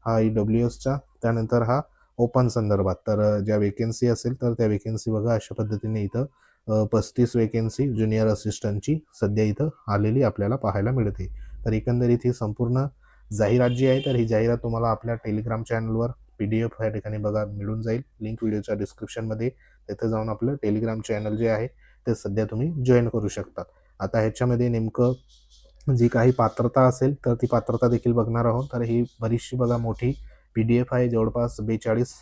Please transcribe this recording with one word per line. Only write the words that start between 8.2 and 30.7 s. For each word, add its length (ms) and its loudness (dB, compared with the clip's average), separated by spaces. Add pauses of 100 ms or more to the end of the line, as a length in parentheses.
असिस्टंटची 720 -2 (220)
सध्या 240 2
इथं 240 0 (200)
आलेली 340 2
आपल्याला 340 0
पाहायला 340 0
मिळते. 600 -4 (120)
तर 80 0
एकंदरीत 520 2
ही 80 2
संपूर्ण 540 -2 (460)
जाहिरात 380 4
जी 160 0
आहे 140 4
तर 160 -2
ही 100 2
जाहिरात 320 2
तुम्हाला 300 -2
आपल्या 280 -2 (100)
Telegram 360 -4
चॅनलवर 480 -2 (280)
पीडीएफ 440 -2
या 60 0
ठिकाणी 280 -6
बघा 280 -2
मिळून 380 -6
जाईल. 200 -2 (180)
लिंक 220 -8
व्हिडिओच्या 320 -2
डिस्क्रिप्शनमध्ये, 760 -6 (400)
तिथे 200 -4
जाऊन 200 -2
आपलं 260 -2 (100)
Telegram 360 0
चॅनेल 360 -4
जे 120 0
आहे 180 0 (400)
ते 80 2
सध्या 300 -2
तुम्ही 280 -2 (140)
जॉईन 220 6
करू 200 -2
शकता. 340 -8 (380)
आता 180 -2
ह्याच्यामध्ये 500 2
नेमकं 440 0 (840)
जी 120 6
काही 240 4
पात्रता 500 2
असेल 320 4
तर 200 -2
ती 120 -2
पात्रता 420 2
देखील 240 2
बघणार 320 0
आहोत. 280 0
तर 100 -4
ही 200 0 (180)
बरीचशी 360 -2
बघा 200 2
मोठी 400 -2 (380)
पीडीएफ 400 2